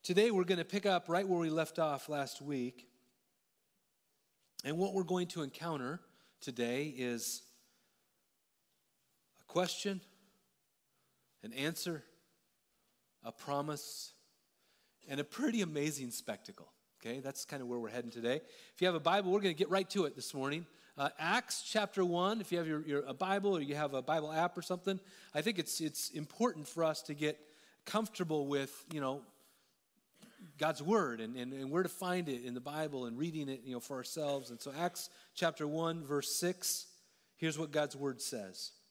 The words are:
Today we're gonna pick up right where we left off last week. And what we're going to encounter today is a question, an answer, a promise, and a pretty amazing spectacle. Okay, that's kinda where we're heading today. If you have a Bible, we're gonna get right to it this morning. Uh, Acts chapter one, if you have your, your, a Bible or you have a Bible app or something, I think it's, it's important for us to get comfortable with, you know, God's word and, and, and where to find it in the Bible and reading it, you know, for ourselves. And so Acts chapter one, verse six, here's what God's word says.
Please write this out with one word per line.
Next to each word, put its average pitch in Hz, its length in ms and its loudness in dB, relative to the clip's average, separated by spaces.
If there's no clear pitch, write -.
Today 208 260 6
we're 190 140 4
gonna 175 200 2
pick 196 220 -2
up 180 240 2
right 185 180 2
where 180 120 4
we 165 100 2
left 156 300 0
off 151 300 0
last 143 300 -2
week. 135 480 -4
And 147 140 -2
what 190 160 2
we're 190 80 2
going 180 280 2
to 170 120 -4
encounter 147 580 -4
today 127 540 -2
is 120 460 -2
a - 40 -20
question, 185 560 -2
an 113 120 -12
answer, 156 500 -4
a 113 80 -10
promise, 143 800 -4
and 139 120 -4
a 147 40 0
pretty 233 400 0
amazing 147 480 -2
spectacle. - 600 -10
Okay, 120 180 -6
that's 135 240 -6
kinda 135 220 -8
where 120 140 -2
we're 113 100 -4
heading 117 220 -6
today. 120 320 0
If - 60 -2
you 175 40 6
have 180 80 6
a 160 60 2
Bible, 180 320 6
we're 202 100 6
gonna 185 140 2
get 156 160 2
right 196 180 4
to 190 160 2
it 131 100 -4
this 127 200 -8
morning. 147 320 -2
Uh, 139 180 2
Acts 196 460 2
chapter 196 420 2
one, 180 360 4
if - 100 -4
you 175 80 2
have 165 80 0
your, 156 180 0
your, 143 200 2
a 135 100 -6
Bible 196 420 4
or - 20 2
you 143 140 -2
have 143 220 0
a 131 80 0
Bible 151 280 2
app 170 240 2
or 180 60 -6
something, 185 380 -2
I 151 80 2
think 196 160 2
it's, - 240 -2
it's - 300 -2
important 156 560 0
for 165 160 0
us 156 180 2
to 151 140 -6
get 151 240 0
comfortable 165 600 0
with, 139 480 -2
you 151 80 -2
know, 135 220 0
God's 151 240 2
word 151 380 4
and, 113 140 -6
and, 127 180 -6
and 135 180 -6
where 170 100 4
to 180 80 2
find 180 400 0
it 123 160 -2
in 123 80 -6
the 123 80 -6
Bible 143 460 -2
and 117 100 -6
reading 156 320 -2
it, 131 140 -6
you 131 100 -8
know, 123 60 -4
for 135 180 -8
ourselves. 139 540 -4
And 117 100 -12
so 143 160 -8
Acts 175 320 -2
chapter 160 340 0
one, 165 380 0
verse 139 300 0
six, - 500 0
here's 160 220 -2
what 156 140 -4
God's 147 240 2
word 135 260 -2
says. 98 500 -6